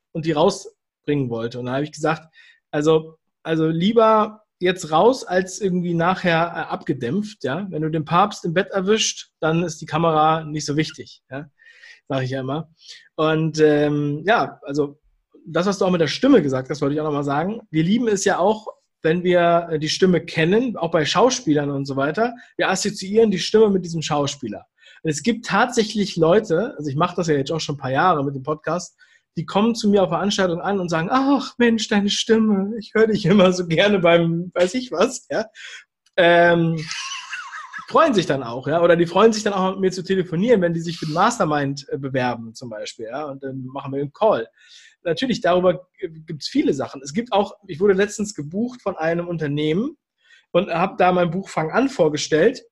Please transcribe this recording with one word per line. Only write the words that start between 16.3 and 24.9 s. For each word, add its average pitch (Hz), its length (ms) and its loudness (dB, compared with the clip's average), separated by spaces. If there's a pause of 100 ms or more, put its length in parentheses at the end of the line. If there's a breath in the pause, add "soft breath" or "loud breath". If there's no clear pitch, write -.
gesagt 131 300 -2
hast, 151 100 -8
wollte 143 140 0
ich 151 60 -2
auch 151 40 -4
nochmal 147 200 -2
sagen. 160 360 -4 (100)
Wir 156 120 0
lieben 226 260 0
es 196 160 0
ja 170 140 2
auch, 190 300 0 (340)
wenn 165 200 0
wir, 170 480 4
äh, 160 80 -2
die 147 120 -4
Stimme 175 340 2
kennen, 196 540 0
auch 170 120 -4
bei 165 140 2
Schauspielern 147 680 2
und 139 140 -4
so 139 120 -6
weiter. 160 360 0 (240 loud breath)
Wir 165 140 0
assoziieren 202 600 0
die 185 80 0
Stimme 214 300 4
mit 185 160 0
diesem 165 160 -6
Schauspieler. 139 640 -4 (380 soft breath)